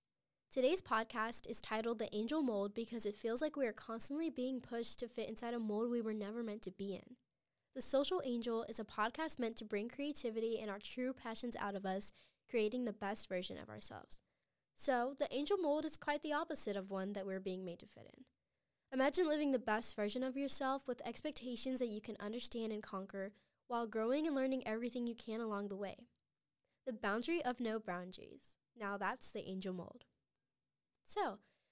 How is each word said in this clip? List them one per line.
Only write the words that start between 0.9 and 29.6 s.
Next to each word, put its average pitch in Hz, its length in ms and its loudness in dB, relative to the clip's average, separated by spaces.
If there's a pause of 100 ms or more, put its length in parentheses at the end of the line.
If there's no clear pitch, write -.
is 233 100 0
titled 226 400 0
The 226 160 -2
Angel 240 280 4
Mold 208 320 2
because 233 300 -2
it 208 100 2
feels 233 260 0
like 302 140 2
we 277 100 2
are 214 80 2
constantly 285 560 -2
being 254 320 -2
pushed 233 380 -4
to 247 80 -2
fit 226 200 -4
inside 233 260 -2
a 240 60 0
mold 220 300 0
we 240 120 2
were 220 120 -2
never 214 300 -4
meant 214 200 -6
to 185 80 -6
be 196 220 -4
in. - 220 -10 (580)
The 262 80 -4
Social 285 440 4
Angel 233 440 0
is 220 100 0
a 220 40 -2
podcast 226 560 0
meant 233 180 0
to 220 80 -6
bring 214 240 -2
creativity 226 720 -2
and 214 100 -4
our 196 100 -4
true 254 340 -2
passions 226 460 -4
out 202 160 -2
of 196 100 -4
us, 190 260 0 (380)
creating 240 360 2
the 214 80 0
best 208 360 -2
version 185 280 -2
of - 120 -10
ourselves. - 520 -6 (540)
So, 262 420 2
the - 160 0
angel 294 240 4
mold 311 280 4
is 302 120 -2
quite 294 240 0
the 302 120 -2
opposite 294 420 0
of 196 160 -4
one 196 220 0
that 196 120 -4
we're 190 140 -2
being 185 260 -4
made 175 140 -8
to - 80 -14
fit - 280 -18
in. 262 80 -18 (680)
Imagine 277 340 6
living 294 240 4
the 262 80 6
best 226 360 0
version 214 280 0
of 262 140 -2
yourself 269 500 0
with 247 180 -4
expectations 254 720 -2
that 247 100 2
you 214 100 -6
can 214 200 -8
understand 226 520 -2
and 214 100 -4
conquer 196 500 -6 (360)
while 233 180 0
growing 226 400 2
and 311 100 2
learning 262 300 2
everything 233 400 0
you 233 100 -2
can 226 260 -4
along 208 260 -2
the 196 80 -6
way. 196 320 -6 (800)
The 262 80 0
boundary 240 500 2
of 247 160 2
no 220 200 2
boundaries. 180 760 -6 (240)
Now 202 180 0
that's 202 320 0
the - 180 -4
angel 190 260 -2